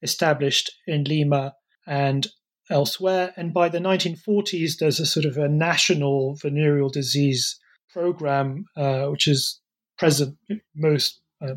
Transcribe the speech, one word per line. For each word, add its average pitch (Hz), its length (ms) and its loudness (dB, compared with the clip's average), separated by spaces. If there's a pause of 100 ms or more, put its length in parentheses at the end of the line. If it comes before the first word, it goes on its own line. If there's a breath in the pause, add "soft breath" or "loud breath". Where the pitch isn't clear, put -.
established 143 680 0 (160)
in 151 160 -2
Lima 143 500 0 (320)
and 139 420 -2 (420)
elsewhere. 180 680 0
And 170 160 -6
by 175 160 4
the 170 100 -2
nineteen 185 360 0
forties, 190 640 -2
there's 151 220 2
a 160 60 0
sort 151 200 0
of 135 120 -2
a 147 100 0
national 143 880 2
venereal 147 540 2
disease 135 720 0 (320 soft breath)
program, 156 720 -2 (100)
uh, 139 320 -2
which 127 200 0
is - 340 0 (360)
present 143 400 2 (120)
in 208 120 -6 (140)
most, 151 460 0 (200)
uh, 135 160 -8